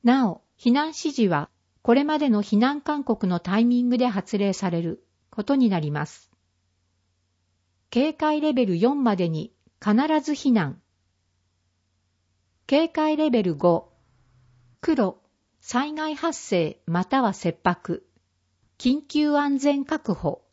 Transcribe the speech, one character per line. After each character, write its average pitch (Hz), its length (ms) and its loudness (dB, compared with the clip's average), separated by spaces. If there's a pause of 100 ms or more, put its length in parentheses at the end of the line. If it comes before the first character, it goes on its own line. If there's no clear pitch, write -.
な 240 280 4
お、 - 120 -12 (160)
避 240 140 2
難 294 160 0
指 311 240 -6
示 247 120 0
は、 160 260 0 (320)
こ 240 100 2
れ 277 120 4
ま 302 140 0
で 285 120 2
の 208 120 4
避 202 140 -2
難 269 240 2
勧 294 240 -4
告 214 220 -2
の 175 140 0
タ 196 180 -2
イ 233 80 4
ミ 247 160 2
ン 247 80 0
グ 247 80 2
で 247 80 2
発 202 320 -4
令 196 160 0
さ 185 160 -4
れ 170 100 -2
る 160 260 -8 (240)
こ 208 140 -8
と 277 120 0
に 247 120 4
な 190 100 0
り 151 120 -4
ま 147 160 -4
す。 - 240 -20 (1600)
警 302 240 0
戒 302 260 0
レ 302 140 0
ベ 247 100 2
ル 180 140 0
四 262 260 2
ま 208 120 2
で 175 120 0
に、 156 240 -6 (300)
必 214 120 2 (260)
ず 302 120 -6
避 277 180 -2
難。 175 300 0 (1900)
警 311 220 2
戒 311 300 -2
レ 311 120 0
ベ 233 120 2
ル 175 120 -2
五、 170 380 0 (880)
黒、 247 380 0 (420)
災 277 320 -4
害 311 220 -6
発 330 260 -6
生 165 460 -2
ま 175 180 -2
た 269 160 0
は 214 140 0
切 - 280 -6
迫。 - 440 -4 (720)
緊 277 240 0
急 294 340 0
安 285 220 0
全 277 260 0
確 277 300 -4
保。 - 280 -6 (100)